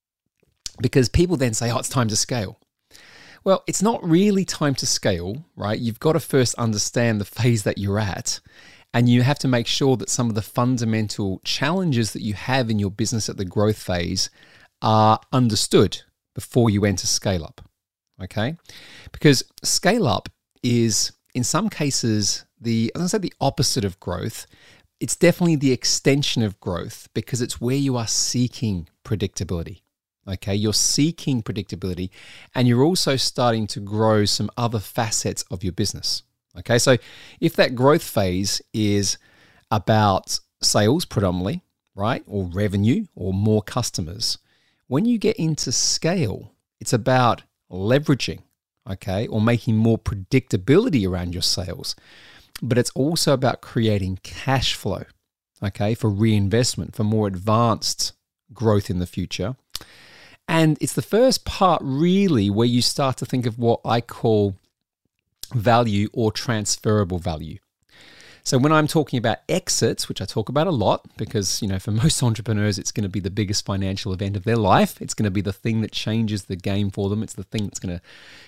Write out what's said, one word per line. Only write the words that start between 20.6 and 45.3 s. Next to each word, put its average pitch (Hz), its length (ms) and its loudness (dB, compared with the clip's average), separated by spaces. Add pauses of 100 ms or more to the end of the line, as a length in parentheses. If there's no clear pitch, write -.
is, 117 500 2 (220)
in 127 80 -2
some 175 260 -2
cases, 113 760 -2 (160)
the, 113 340 -2
I'm 147 60 -6
gonna 180 80 -2
say 220 100 0
the 175 220 -6
opposite 143 440 0
of 190 140 -4
growth. 95 480 -8 (540)
It's - 160 -4
definitely 170 400 4
the 135 160 2
extension 139 720 0
of 101 160 -4
growth 92 520 -8
because 117 300 -6
it's - 180 -6
where 120 140 -2
you 139 220 0
are 110 100 -4
seeking 110 840 -2 (160)
predictability. 92 760 -4 (480)
Okay, 98 260 -4
you're 104 180 0
seeking 143 680 0
predictability 92 680 -6 (440)
and 123 140 4
you're 120 160 6
also 160 320 2
starting 117 520 0
to - 120 -10
grow 107 440 2
some 104 320 -2
other 117 220 -2
facets - 720 -4
of 95 140 -8
your 90 80 -2
business. - 500 -4 (360)
Okay, 120 200 2
so 127 180 4 (440)
if - 160 0
that 131 180 2
growth 139 300 4
phase 95 580 -2 (100)
is 101 460 0 (520)
about 107 680 2 (240)
sales 202 420 2
predominantly, 98 580 -2 (340)
right, 107 300 -4
or 98 180 -4
revenue 101 600 2 (100)
or 92 160 -4
more 107 300 2
customers, - 760 -6 (480)
when 160 200 0
you 240 120 2
get - 180 0